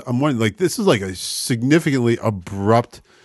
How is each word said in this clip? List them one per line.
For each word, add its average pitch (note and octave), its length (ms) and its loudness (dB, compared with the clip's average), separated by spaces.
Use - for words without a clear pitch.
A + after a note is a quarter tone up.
I'm B2+ 140 -2
wondering, C#3 200 0
like, A2 180 0
this F3 200 -2
is, G#3 80 -2
like, C3+ 140 4
a F#2+ 160 -6
significantly C3 1040 0
abrupt G2+ 800 0